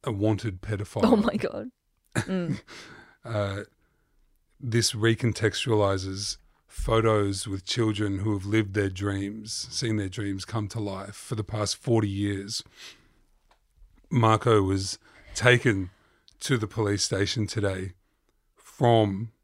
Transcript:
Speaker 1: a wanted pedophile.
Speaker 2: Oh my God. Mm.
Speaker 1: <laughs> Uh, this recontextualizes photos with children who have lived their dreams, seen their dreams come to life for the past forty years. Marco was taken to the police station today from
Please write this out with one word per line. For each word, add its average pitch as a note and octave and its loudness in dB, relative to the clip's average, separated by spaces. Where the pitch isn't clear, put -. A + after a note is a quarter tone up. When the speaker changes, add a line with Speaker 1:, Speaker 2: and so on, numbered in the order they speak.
Speaker 1:
a C3 -4
wanted G#2 0
pedophile. G#2 -4
Speaker 2:
Oh A#3 6
my G#3+ 0
God. - -6
Mm. F3+ -2
Speaker 1:
<laughs> - -20
Uh, G2+ -4
this A#2 0
recontextualizes G#2 0
photos G#2+ 2
with G2 -6
children G#2+ 0
who G#2+ 0
have G2 -4
lived G#2 0
their G2+ 0
dreams, G2+ -6
seen A2+ -2
their G2 -4
dreams G2 -6
come G#2+ -4
to A#2 -8
life G2 -6
for - -10
the G#2 -4
past G#2+ -2
forty A2 2
years. G2+ -4
Marco A2 4
was F#2+ -2
taken A#2 4
to C3 0
the G#2+ -2
police G2+ 0
station G#2 0
today F#2+ -4
from A2 2